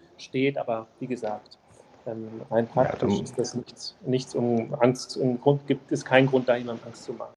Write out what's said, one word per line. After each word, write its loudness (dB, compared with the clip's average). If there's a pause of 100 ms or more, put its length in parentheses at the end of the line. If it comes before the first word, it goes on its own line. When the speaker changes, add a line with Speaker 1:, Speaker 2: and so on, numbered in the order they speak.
(180)
Speaker 1:
steht. -2
Aber -4 (120)
wie -8
gesagt, -8 (480)
ähm, -10
rein 2
Speaker 2:
Ja, 6
Speaker 1:
praktisch 0
Speaker 2:
dann -2
Speaker 1:
ist -8
das -2
nichts, -12
nichts -2
um 0
Angst. 2
Im 0
Grund 2
gibt -2
es -2
keinen 8
Grund, 2
da 4
jemandem -6
Angst -16
zu -10
machen. -12